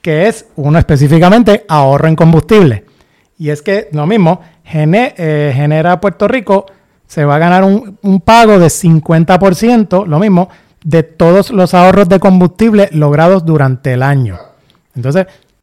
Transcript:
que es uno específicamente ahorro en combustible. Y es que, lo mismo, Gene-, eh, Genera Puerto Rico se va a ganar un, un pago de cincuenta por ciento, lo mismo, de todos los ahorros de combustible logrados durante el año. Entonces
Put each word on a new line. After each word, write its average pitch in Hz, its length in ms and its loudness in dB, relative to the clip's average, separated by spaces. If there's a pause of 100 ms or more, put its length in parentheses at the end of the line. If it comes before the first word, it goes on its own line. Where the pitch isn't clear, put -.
que 165 260 -2
es 220 180 -8 (100)
uno 147 220 -2
específicamente 170 920 2
ahorro 143 400 0
en 160 80 0
combustible. 165 680 2 (520)
Y 151 120 -8
es 147 120 -6
que, 202 300 -6
lo 151 140 -6
mismo, 185 360 0 (220)
Gene-, 165 540 -2
eh, 151 360 -4
Genera 156 460 -2
Puerto 202 280 -4
Rico 208 380 -2 (420)
se 151 180 -4
va 143 100 0
a 151 40 0
ganar 180 240 2
un, 196 380 -2
un 196 200 -2
pago 220 380 4
de 170 100 4
cincuenta 165 720 0
por 190 160 0
ciento, 214 500 -2
lo 156 140 -2
mismo, 190 300 0 (340)
de 160 200 0
todos 180 480 0
los 180 220 0
ahorros 185 340 4
de 190 120 2
combustible 196 720 0
logrados 156 520 0
durante 135 480 -2
el 127 100 -4
año. 131 340 -2 (580)
Entonces 143 300 -4 (380)